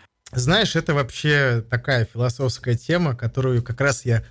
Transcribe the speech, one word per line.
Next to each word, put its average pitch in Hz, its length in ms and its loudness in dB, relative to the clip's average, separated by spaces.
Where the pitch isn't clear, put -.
Знаешь, 156 440 0
это 165 180 0
вообще 139 760 2
такая 123 360 0
философская 120 720 -2
тема, 160 380 0
которую 120 480 0
как 120 200 -6
раз 139 240 0
я, 117 260 2